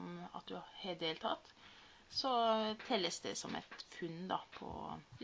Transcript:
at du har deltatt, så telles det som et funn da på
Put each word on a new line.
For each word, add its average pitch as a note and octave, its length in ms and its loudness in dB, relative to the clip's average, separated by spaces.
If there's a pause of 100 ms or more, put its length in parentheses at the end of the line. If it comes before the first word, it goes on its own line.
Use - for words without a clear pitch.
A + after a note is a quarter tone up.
(360)
at F#3 120 -8
du F#3+ 80 -6
har F3 400 -6
deltatt, E3 460 0 (680)
så A3+ 680 6 (120)
telles F3+ 320 4
det - 180 -2
som - 180 -2
et - 300 -8 (140)
funn E3+ 300 -4
da F#3+ 100 2 (200)
på - 100 -6 (540)